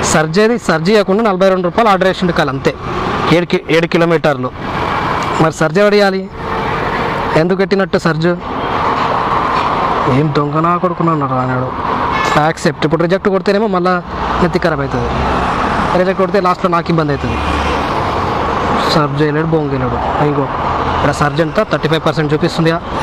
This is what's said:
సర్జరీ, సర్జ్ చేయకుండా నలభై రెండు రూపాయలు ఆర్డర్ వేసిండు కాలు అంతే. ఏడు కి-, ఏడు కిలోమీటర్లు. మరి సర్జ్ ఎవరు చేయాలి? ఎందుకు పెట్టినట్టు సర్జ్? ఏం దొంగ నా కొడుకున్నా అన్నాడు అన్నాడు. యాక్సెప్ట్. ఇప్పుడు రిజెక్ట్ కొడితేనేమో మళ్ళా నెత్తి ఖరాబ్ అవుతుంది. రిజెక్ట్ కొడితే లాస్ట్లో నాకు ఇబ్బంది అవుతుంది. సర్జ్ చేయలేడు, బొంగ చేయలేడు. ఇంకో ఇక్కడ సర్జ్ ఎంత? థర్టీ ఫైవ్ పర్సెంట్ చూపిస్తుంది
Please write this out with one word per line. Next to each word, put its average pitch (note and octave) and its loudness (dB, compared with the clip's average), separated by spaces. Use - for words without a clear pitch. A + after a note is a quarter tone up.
సర్జరీ, F3+ 2
సర్జ్ E3 0
చేయకుండా G#3 4
నలభై F#3+ 4
రెండు F#3 0
రూపాయలు F#3+ 2
ఆర్డర్ F#3+ 4
వేసిండు F3+ 0
కాలు D#3+ 0
అంతే. C#3 -2
ఏడు E3+ 4
కి-, F3+ 0
ఏడు D#3+ 2
కిలోమీటర్లు. D#3 2
మరి D#3+ 2
సర్జ్ D#3 0
ఎవరు G#3 4
చేయాలి? F#3+ 2
ఎందుకు F3 2
పెట్టినట్టు F#3+ 0
సర్జ్? D#3+ 0
ఏం D3+ 2
దొంగ D3 0
నా F3 2
కొడుకున్నా E3+ 0
అన్నాడు C#3 0
అన్నాడు. B2+ 0
యాక్సెప్ట్. D#3 0
ఇప్పుడు D#3+ 2
రిజెక్ట్ F#3 2
కొడితేనేమో G3 2
మళ్ళా F3+ 0
నెత్తి F3 2
ఖరాబ్ D#3+ 0
అవుతుంది. B2+ -2
రిజెక్ట్ F#3 0
కొడితే F#3 2
లాస్ట్లో F3+ 0
నాకు E3+ 0
ఇబ్బంది D#3+ 2
అవుతుంది. C3 -2
సర్జ్ D3 2
చేయలేడు, D3+ 2
బొంగ D#3 0
చేయలేడు. B2+ 0
ఇంకో C#3+ 0
ఇక్కడ C#3+ 2
సర్జ్ C#3+ 0
ఎంత? D#3+ 0
థర్టీ D3+ -2
ఫైవ్ D3+ 0
పర్సెంట్ D3+ 0
చూపిస్తుంది E3 2